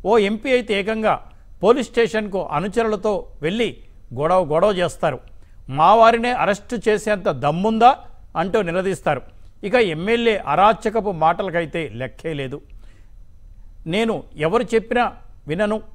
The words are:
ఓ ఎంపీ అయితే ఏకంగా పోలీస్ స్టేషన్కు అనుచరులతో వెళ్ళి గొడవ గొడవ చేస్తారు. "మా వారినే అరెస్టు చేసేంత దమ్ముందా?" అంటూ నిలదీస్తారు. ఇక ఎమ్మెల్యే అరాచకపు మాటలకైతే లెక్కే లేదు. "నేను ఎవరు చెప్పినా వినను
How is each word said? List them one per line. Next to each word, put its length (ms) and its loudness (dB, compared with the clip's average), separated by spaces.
ఓ 120 4
ఎంపీ 340 0
అయితే 220 0
ఏకంగా 560 -2
పోలీస్ 260 4
స్టేషన్కు 560 -2
అనుచరులతో 800 -2
వెళ్ళి 360 -2
గొడవ 320 2
గొడవ 260 2
చేస్తారు. 480 -2
"మా 260 6
వారినే 360 6
అరెస్టు 580 -2
చేసేంత 420 0
దమ్ముందా?" 640 4
అంటూ 260 0
నిలదీస్తారు. 600 -2
ఇక 120 -2
ఎమ్మెల్యే 600 0
అరాచకపు 760 0
మాటలకైతే 840 -2
లెక్కే 400 -8
లేదు. 280 -8
"నేను 360 -2
ఎవరు 260 0
చెప్పినా 500 0
వినను 340 -2